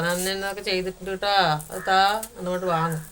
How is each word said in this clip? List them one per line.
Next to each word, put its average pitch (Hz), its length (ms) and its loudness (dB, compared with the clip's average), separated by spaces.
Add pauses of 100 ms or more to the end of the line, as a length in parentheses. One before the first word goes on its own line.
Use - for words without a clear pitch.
നന്ദി 180 300 0
എന്നൊക്കെ 196 340 -6
ചെയ്തിട്ടുണ്ട് 185 440 -4
കേട്ടാ, 202 220 0 (360)
അത് 185 180 -8
താ" 190 100 6 (400)
എന്നുകൊണ്ട് 180 360 -2
വാങ്ങും. 160 380 0